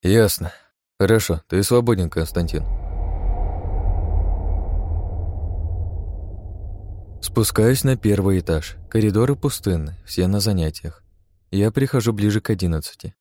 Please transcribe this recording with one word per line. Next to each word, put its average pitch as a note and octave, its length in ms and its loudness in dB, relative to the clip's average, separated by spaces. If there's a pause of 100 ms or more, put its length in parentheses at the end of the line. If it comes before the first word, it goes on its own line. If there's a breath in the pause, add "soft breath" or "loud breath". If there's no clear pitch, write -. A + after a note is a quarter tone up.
«Ясно. G2 500 4 (460 loud breath)
Хорошо, G2+ 500 2
ты F#2+ 140 2
свободен, A2+ 480 4
Константин». E2 540 -2 (4000)
Спускаюсь A#2 640 2
на C3 120 4
первый G2 440 2
этаж. D#2+ 360 -2 (120)
Коридоры A2 480 2
пустынны, F2 680 -2
все - 220 0
на G2+ 140 2
занятиях. E2+ 640 -2 (460)
Я G2+ 200 2
прихожу B2+ 420 0
ближе G#2 280 2
к - 100 -6
одиннадцати. F2 720 -2